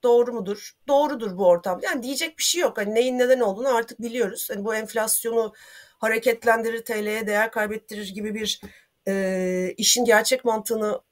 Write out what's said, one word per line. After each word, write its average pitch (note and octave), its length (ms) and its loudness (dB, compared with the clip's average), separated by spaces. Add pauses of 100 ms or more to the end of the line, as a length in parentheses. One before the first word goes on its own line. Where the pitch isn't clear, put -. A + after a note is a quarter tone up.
doğru A#3+ 300 4
mudur? G#3 400 -8 (160)
Doğrudur C4+ 500 2
bu G3 80 4
ortamda. F3+ 400 4
Yani D#4+ 160 -2
diyecek C#4 360 -6
bir - 40 -4
şey - 180 0
yok. C4+ 180 0
Hani G#3 160 -4
neyin B3 240 2
neden B3 220 4
olduğunu A3 280 0
artık A#3 320 -2
biliyoruz. A3+ 500 -4
Hani G3+ 140 -6
bu A3 100 -2
enflasyonu A3 800 -2 (460)
hareketlendirir, A3+ 840 0
T G#3+ 200 -4
L'ye G#3+ 220 -4
değer G#3 240 2
kaybettirir G#3+ 580 -6
gibi G3+ 260 -8
bir, G#3+ 260 -4 (480)
e, F#3 680 -2
işin A#3+ 280 2
gerçek A3+ 400 4
mantığını A3 560 -2 (120)